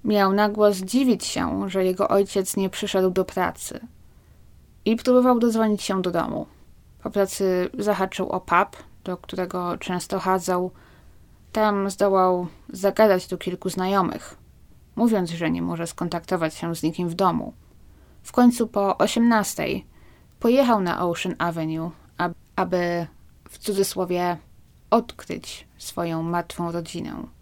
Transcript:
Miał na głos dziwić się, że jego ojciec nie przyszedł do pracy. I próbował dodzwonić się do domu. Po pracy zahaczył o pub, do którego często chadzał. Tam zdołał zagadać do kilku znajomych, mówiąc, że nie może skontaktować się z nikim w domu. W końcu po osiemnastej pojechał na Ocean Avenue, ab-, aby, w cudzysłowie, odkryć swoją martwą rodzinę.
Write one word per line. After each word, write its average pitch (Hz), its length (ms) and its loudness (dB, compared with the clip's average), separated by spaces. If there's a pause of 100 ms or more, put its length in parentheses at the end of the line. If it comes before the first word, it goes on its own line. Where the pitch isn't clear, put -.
Miał 202 280 2
na 208 160 4
głos 208 280 4
dziwić 233 480 2
się, 190 440 -4
że 185 160 0
jego 185 240 0
ojciec 196 480 0
nie 190 140 0
przyszedł 190 400 0
do 185 140 0
pracy. - 560 -4 (1040)
I 220 120 2
próbował 254 420 4
dodzwonić 220 440 2
się 190 200 -2
do 180 80 -2
domu. - 360 -4 (560)
Po 220 80 -6
pracy 185 680 0
zahaczył 196 500 -2
o 185 120 -4
pub, - 360 0 (280)
do 180 120 -6
którego 180 640 -6
często 185 400 -4
chadzał. 185 520 0 (800)
Tam 202 380 2
zdołał 185 560 2 (260)
zagadać 190 560 4
do 185 100 -6
kilku 180 300 -6
znajomych, 185 680 -2 (600)
mówiąc, 208 340 2
że 165 200 -4
nie 170 120 -2
może 170 240 -4
skontaktować 165 680 -4
się 165 200 -6
z - 80 -8
nikim 165 260 -2
w 165 60 -6
domu. 175 380 0 (680)
W - 100 -18
końcu 240 340 6
po 202 320 0
osiemnastej 214 880 0 (540)
pojechał 240 400 4
na 175 280 -2
Ocean 170 300 -4
Avenue, 160 520 -4 (280)
ab-, 175 160 -2 (220)
aby, 175 500 -2 (420)
w - 100 -20
cudzysłowie, 180 800 -2 (540)
odkryć - 800 -4 (100)
swoją 165 440 -6
martwą 170 500 -4
rodzinę. 170 420 -8 (280)